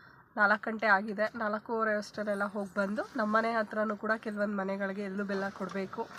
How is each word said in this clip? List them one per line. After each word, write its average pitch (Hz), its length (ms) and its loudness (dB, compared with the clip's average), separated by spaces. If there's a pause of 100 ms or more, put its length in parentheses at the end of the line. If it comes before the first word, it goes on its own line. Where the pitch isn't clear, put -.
(380)
ನಾಲ್ಕು 208 340 4
ಗಂಟೆ 220 160 0
ಆಗಿದೆ. 208 500 2
ನಾಲ್ಕೂವರೆ 220 580 0
ಅಷ್ಟರಲ್ಲೆಲ್ಲ 208 480 -2
ಹೋಗಿ 196 340 -4
ಬಂದು 202 240 0 (140)
ನಮ್ಮ 220 220 2
ಮನೆ 226 160 2
ಹತ್ರನೂ 214 440 0
ಕೂಡ 214 200 -2
ಕೆಲವೊಂದು 208 400 -2
ಮನೆಗಳಿಗೆ 196 440 -2
ಎಳ್ಳು 202 220 -4
ಬೆಲ್ಲ 196 260 -2
ಕೊಡಬೇಕು, 190 580 -6 (100)